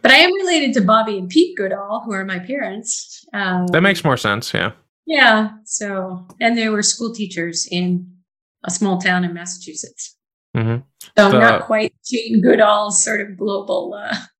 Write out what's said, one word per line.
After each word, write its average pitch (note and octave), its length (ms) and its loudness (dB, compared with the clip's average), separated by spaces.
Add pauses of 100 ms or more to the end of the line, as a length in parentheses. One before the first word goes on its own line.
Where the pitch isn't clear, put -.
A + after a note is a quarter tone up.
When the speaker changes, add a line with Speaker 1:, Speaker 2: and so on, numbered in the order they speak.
Speaker 1:
But - 100 4
I F3 60 8
am F4+ 180 4
related E4+ 400 0
to B3 60 4
Bobby G#3+ 360 2
and F#3 120 -8
Pete D#4+ 280 2
Goodall, G3+ 480 -4
who A3+ 80 -6
are F#3+ 100 -4
my F#3+ 160 -6
parents. G#3+ 960 -8
Um, F#3 340 0
Speaker 2:
That E3 140 2
makes F#3+ 240 2
more C#3 120 4
sense, G#2+ 360 -2
yeah. G#2 180 0 (340)
Speaker 1:
Yeah. A3+ 440 4 (160)
So, F#3+ 600 -8 (120)
and A#3 180 0
they A3 120 0
were G#3+ 120 0
school A3+ 320 -2
teachers F3 560 -6
in F3+ 380 -2 (560)
a F#3 80 -8
small F#3+ 280 -2
town F3+ 260 0
in E3+ 80 -4
Massachusetts. - 840 -14 (400)
Speaker 2:
Mm-hmm. A#2 260 -2 (360)
Speaker 1:
So G3 140 8
Speaker 2:
The - 80 6
Speaker 1:
not A2+ 240 4
quite A3 300 -2 (160)
Jane A3+ 320 0
Goodall's G#3 640 4
sort A3 180 -2
of G3+ 160 -12
global, G3 560 -4
uh, G#3 220 -8 (240)